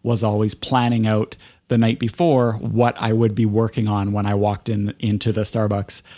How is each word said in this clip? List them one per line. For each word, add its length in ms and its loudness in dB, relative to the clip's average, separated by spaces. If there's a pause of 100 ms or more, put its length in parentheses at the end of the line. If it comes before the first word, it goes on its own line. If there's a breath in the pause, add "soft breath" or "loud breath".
was 200 0
always 320 0
planning 520 0
out 300 0 (320 loud breath)
the 100 2
night 220 2
before 540 0
what 440 0
I 140 0
would 200 2
be 140 0
working 400 0
on 240 0
when 160 -2
I 80 0
walked 340 -2
in, 300 -2
into 320 0
the 120 -2
Starbucks 600 -2 (160 loud breath)